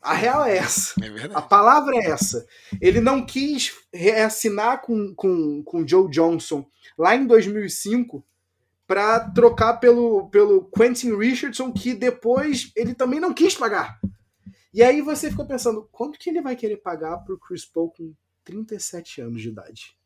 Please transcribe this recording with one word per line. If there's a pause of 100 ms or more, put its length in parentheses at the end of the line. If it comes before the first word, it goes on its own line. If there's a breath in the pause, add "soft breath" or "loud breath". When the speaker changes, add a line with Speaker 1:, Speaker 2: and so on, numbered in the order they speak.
Speaker 1:
A
real
é
essa. (100)
Speaker 2:
É
verdade.
Speaker 1:
A
palavra
é
essa. (340 loud breath)
Ele
não
quis (200)
reassinar
com,
com,
com
o
Joe
Johnson (320 soft breath)
lá
em
dois
mil
e
cinco (600)
pra (120)
trocar
pelo,
pelo
Quentin
Richardson,
que
depois
ele
também
não
quis
pagar. (720 loud breath)
E
aí
você
fica
pensando,
quanto
que
ele
vai
querer
pagar
pro
Chris
Paul
com (300)
trinta
e
sete
anos
de
idade?